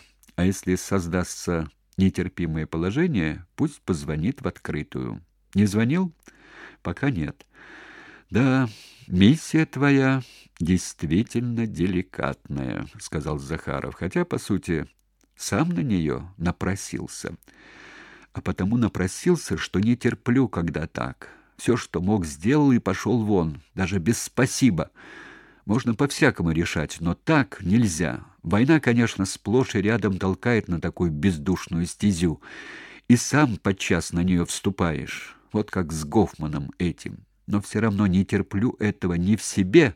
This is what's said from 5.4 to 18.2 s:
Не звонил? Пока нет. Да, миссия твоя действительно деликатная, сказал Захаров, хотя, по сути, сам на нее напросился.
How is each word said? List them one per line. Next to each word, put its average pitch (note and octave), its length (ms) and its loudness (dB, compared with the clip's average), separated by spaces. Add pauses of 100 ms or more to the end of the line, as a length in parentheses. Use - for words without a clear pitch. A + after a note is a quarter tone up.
Не G#2 120 4
звонил? B2+ 460 0 (680)
Пока C3 280 -2
нет. D#2+ 360 -6 (840)
Да, C3 380 2 (380)
миссия B2 580 4
твоя C3+ 580 2 (360)
действительно A2+ 1080 0
деликатная, C#2+ 1200 -4 (120)
сказал D2 400 -4
Захаров, C#2 560 -6
хотя, E3+ 300 -2
по - 140 -4
сути, E2 480 -2 (500)
сам C3+ 340 0
на E3+ 100 -2
нее E2 560 -2
напросился. - 1000 -6 (960)